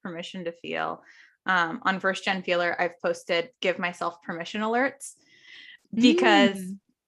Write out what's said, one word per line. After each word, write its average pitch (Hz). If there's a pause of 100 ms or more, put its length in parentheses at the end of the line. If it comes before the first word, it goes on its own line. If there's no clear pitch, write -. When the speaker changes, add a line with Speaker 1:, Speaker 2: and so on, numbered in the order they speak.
Speaker 1:
permission 180
to 165
feel. 165 (440)
Um, 170
on 190
First 190
Gen 190
Feeler, 175
I've 175
posted 170 (100)
give 185
myself 180
permission 175
alerts 240 (800)
because 220
Speaker 2:
Mm. 190 (300)